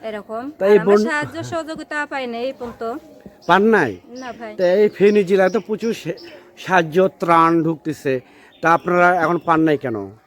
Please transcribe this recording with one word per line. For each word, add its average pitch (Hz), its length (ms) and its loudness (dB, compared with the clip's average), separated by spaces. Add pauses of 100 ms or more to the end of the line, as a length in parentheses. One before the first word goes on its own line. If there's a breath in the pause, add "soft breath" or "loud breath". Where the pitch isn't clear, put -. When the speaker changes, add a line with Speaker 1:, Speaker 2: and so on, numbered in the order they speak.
Speaker 1:
এরকম। 220 560 -12
Speaker 2:
তাই 202 140 4
Speaker 1:
আর 208 60 8
আমার 190 180 4
Speaker 2:
বন- 214 120 2
Speaker 1:
সাহায্য 294 360 -6
সহযোগিতা 311 600 -8
পাই 269 200 -8
নাই 233 180 -8
এই 269 140 -6
পর্যন্ত। 233 380 -10 (500)
Speaker 2:
পান 185 160 6
নাই? 180 340 2 (120)
Speaker 1:
না 254 240 -16
ভাই। 214 240 -16
Speaker 2:
তা 180 160 2
এই 208 160 4
ফেনী 208 360 2
জেলায় 185 260 2
তো 202 100 -2
প্রচুর 214 340 -6
সে-, 180 240 -10 (380 loud breath)
সাহায্য, 175 520 0
ত্রাণ 165 540 2
ঢুকতেছে, 151 580 -4 (420 soft breath)
তা 165 120 4
আপনারা 175 480 2
এখন 160 160 0
পান 160 220 0
নাই 156 180 2
কেন? 107 320 -8 (160)